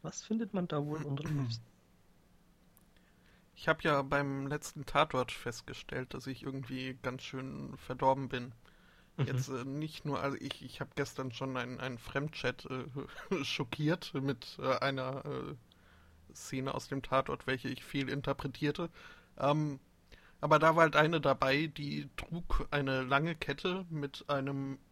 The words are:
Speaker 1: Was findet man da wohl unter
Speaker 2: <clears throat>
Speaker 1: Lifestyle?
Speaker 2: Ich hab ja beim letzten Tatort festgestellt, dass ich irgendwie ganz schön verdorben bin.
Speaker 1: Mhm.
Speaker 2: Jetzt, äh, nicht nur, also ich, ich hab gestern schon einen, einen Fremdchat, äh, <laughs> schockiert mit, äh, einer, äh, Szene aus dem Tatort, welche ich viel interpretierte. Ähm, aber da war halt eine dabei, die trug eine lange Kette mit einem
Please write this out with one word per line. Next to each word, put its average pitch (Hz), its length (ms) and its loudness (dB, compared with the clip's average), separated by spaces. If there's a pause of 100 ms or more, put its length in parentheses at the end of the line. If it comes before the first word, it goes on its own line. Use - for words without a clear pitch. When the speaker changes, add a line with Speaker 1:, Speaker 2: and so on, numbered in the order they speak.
Speaker 1:
Was - 200 -10
findet 226 300 -2
man 180 160 0
da 147 160 0
wohl 151 160 -4
unter 143 240 -2
Speaker 2:
<clears throat> - 0 -
Speaker 1:
Lifestyle? 135 400 -2 (1900)
Speaker 2:
Ich - 120 -4
hab 160 160 4
ja 147 180 6
beim 139 460 0
letzten 147 380 -6
Tatort 143 460 4
festgestellt, - 800 -8
dass 131 140 -10
ich 131 160 -8
irgendwie 131 580 -6
ganz 127 220 -4
schön 135 540 -8
verdorben 135 520 2
bin. 123 240 -6 (640)
Speaker 1:
Mhm. 139 100 2
Speaker 2:
Jetzt, 127 220 -2
äh, 127 160 -4
nicht 151 400 -6
nur, 143 160 0
also 139 180 -2
ich, - 240 -8
ich - 180 -12
hab - 140 -8
gestern 135 360 -4
schon 135 260 -6
einen, 123 220 -6
einen 127 200 -4
Fremdchat, - 680 -4
äh, 131 180 -6 (540)
<laughs> 135 60 -2
schockiert 151 680 0
mit, 135 460 -4
äh, 131 180 2
einer, 135 460 -2
äh, 135 300 -6 (800)
Szene - 400 -4
aus - 140 -6
dem 139 140 -2
Tatort, 135 440 0
welche 127 220 -2
ich 127 160 -6
viel 135 240 -2
interpretierte. 143 800 -2 (480)
Ähm, 147 420 2 (600)
aber 151 180 8
da 160 160 8
war 165 80 10
halt 151 140 6
eine 156 240 6
dabei, 139 460 4
die 147 500 -6
trug - 540 0
eine 135 320 2
lange 143 320 4
Kette 180 540 -2
mit 143 400 -4
einem 139 480 0 (140)